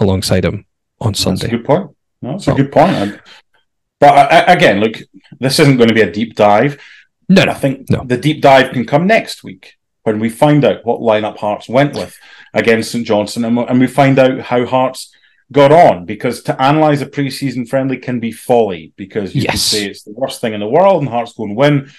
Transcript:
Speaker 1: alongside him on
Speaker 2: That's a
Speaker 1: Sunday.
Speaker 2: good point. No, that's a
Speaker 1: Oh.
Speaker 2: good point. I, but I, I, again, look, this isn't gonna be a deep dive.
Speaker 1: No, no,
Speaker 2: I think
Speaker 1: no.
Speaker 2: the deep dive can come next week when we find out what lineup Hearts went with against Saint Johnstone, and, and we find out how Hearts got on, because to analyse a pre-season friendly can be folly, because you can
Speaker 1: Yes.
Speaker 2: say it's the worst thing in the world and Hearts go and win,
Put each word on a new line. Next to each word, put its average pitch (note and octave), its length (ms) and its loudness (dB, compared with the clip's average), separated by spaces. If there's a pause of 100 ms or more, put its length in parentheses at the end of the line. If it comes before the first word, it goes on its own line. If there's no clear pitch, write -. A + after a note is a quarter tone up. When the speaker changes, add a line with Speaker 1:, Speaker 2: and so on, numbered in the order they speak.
Speaker 1:
alongside F#2+ 440 0
him F2 200 -4 (360)
on G#2 120 -4
Speaker 2:
That's - 80 -6
a - 20 -4
Speaker 1:
Sunday. - 280 -4
Speaker 2:
good A#2 140 -6
point. F3 260 -2 (320)
No, A#2+ 100 -8
that's G3 160 -6
a C#3+ 40 0
Speaker 1:
Oh. - 40 0
Speaker 2:
good C#3 160 0
point. E3+ 240 4
I, G2+ 240 -6 (800)
but C#3+ 100 6 (220)
I, E3 80 4
I, F3 140 2
again, B2 260 2
look, A#2 160 -2 (420)
this C3 220 -2
isn't C#3 160 4
gonna A2+ 180 4
be A2 80 4
a F#2 80 0
deep A2+ 240 -8
dive. G#2+ 480 2 (460)
Speaker 1:
No, F3+ 160 4
no, - 80 -2
Speaker 2:
I - 20 -4
think - 360 -4
Speaker 1:
no. - 140 -2
Speaker 2:
the B2 120 -2
deep C#3+ 260 -4
dive C3+ 300 6
can B2 120 -4
come D#3+ 220 0
next - 380 -2
week - 320 -20 (260)
when G#2+ 160 -2
we A2+ 120 -4
find D3 340 2
out G2+ 200 0
what A#2 160 -4
lineup G#2+ 380 0
Hearts G#2 300 -6
went C#3+ 260 0
with F#2 240 -10 (360)
against A2 360 0
Saint A#2 160 -6
Johnstone, G#2+ 380 -2
and, A#2 120 -2
and A#2+ 220 0
we C3 80 4
find C3+ 320 2
out C3 220 2
how B2 260 -2
Hearts B2+ 480 -4 (380)
got C#3 200 4
on, B2 340 4
because A2 380 -8
to D3 100 -4 (100)
analyse D3+ 360 2
a C#3+ 60 -6
pre-season C3 600 -6
friendly C3 320 -4
can B2 220 -8
be A2+ 120 -6
folly, G2 640 -2
because G2+ 380 -10
you C#3 80 0
can - 120 -4
Speaker 1:
Yes. G#2 80 -4
Speaker 2:
say G#2 240 -2
it's - 180 -14
the G#2+ 80 -20
worst C3 280 -8
thing A2 140 -6
in G#2+ 60 -8
the G#2 80 -6
world E3+ 340 0
and B2+ 80 -6
Hearts A#2 240 -8
go A#2 100 -12
and G#2 120 -10
win, C#3 420 0